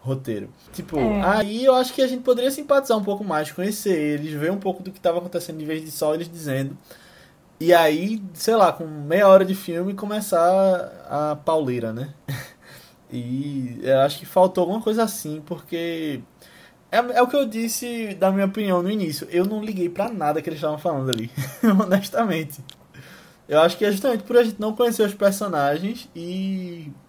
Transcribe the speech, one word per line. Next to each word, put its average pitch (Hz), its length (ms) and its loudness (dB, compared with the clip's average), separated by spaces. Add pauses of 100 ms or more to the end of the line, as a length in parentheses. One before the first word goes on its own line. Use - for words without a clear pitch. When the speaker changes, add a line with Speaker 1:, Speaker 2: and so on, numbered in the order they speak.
Speaker 1:
roteiro. 123 480 -6 (240)
Tipo, - 260 -6
Speaker 2:
É. 202 260 2
Speaker 1:
aí 214 400 0
eu 262 100 8
acho 254 180 2
que - 100 -2
a 262 40 6
gente 254 160 -4
poderia 247 280 2
simpatizar 277 460 2
um 208 60 0
pouco 202 220 -4
mais, 151 260 -2
conhecer 190 480 -2
eles, 151 340 -2
ver 151 200 -2
um 202 60 -4
pouco 190 240 -4
do 190 100 -12
que - 80 -20
tava 170 180 0
acontecendo, 170 420 -6
em 151 60 -10
vez 156 180 -4
de 156 60 -14
só 156 240 -2
eles 165 160 -6
dizendo. 143 460 -6 (840)
E 170 140 6
aí, 170 480 4 (120)
sei - 200 0
lá, 190 180 6
com 165 140 -8
meia 156 400 2
hora 190 180 10
de 190 100 -2
filme, 180 400 -4
começar 190 1000 2 (160)
a 151 280 -2
pauleira, 135 560 -2
né? 131 180 -8 (180)
<laughs> - 300 -12 (520)
E 127 720 -6
eu 131 180 4
acho 139 180 2
que - 80 -16
faltou 185 340 2
alguma 196 220 -2
coisa 220 200 0
assim, 156 440 -6
porque 165 720 -6 (720)
é, 208 60 2
é 247 240 2
o 247 40 6
que 247 100 -6
eu 277 100 2
disse 226 720 -6
da 190 100 4
minha 196 140 2
opinião 196 380 0
no 185 80 -2
início. 180 400 -4
Eu 175 160 2
não 214 180 -6
liguei 190 240 -4
pra 196 220 -4
nada 156 320 -2
que - 80 -6
eles 156 80 -8
estavam 151 180 -2
falando 143 340 -2
ali, 117 200 -4 (220)
<laughs> - 120 -6 (180)
honestamente. 180 800 -2 (840)
Eu 151 140 6
acho 180 160 4
que 220 80 0
é 208 40 2
justamente 208 340 0
por 240 120 2
a 240 80 8
gente 202 160 -4
não 220 140 -2
conhecer 226 300 2
os 196 100 -2
personagens 196 1000 0
e 180 800 -6 (160)